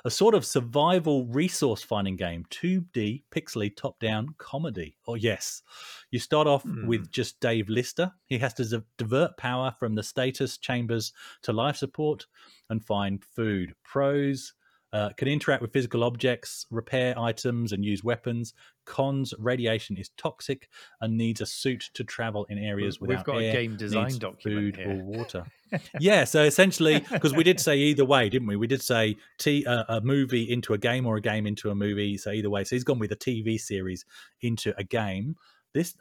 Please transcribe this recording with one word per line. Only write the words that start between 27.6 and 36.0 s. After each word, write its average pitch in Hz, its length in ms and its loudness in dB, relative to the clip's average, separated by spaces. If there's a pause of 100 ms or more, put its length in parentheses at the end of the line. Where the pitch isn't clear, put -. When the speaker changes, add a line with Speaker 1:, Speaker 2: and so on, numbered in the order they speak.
Speaker 1:
either 143 260 4
way, 127 260 6
didn't 123 180 0
we? 101 80 0
We 107 100 0
did 127 160 0
say 110 360 2 (200)
t-, 143 300 2
uh, 120 200 0
a 113 140 -2
movie 127 500 2
into 120 220 0
a 104 60 0
game 123 260 2
or 113 120 2
a 107 40 -2
game 107 240 0
into 104 240 -2
a 101 60 -2
movie, 101 420 0
so 101 140 -6
either 104 180 -2
way. 101 140 0
So 127 120 -2
he's 127 80 0
gone 131 140 2
with 107 140 -2
a 104 40 -2
T 117 280 -4
V 110 160 0
series 92 440 -4 (380)
into 113 380 -2
a 101 40 -4
game. 107 520 -2 (400)
This, 165 260 -2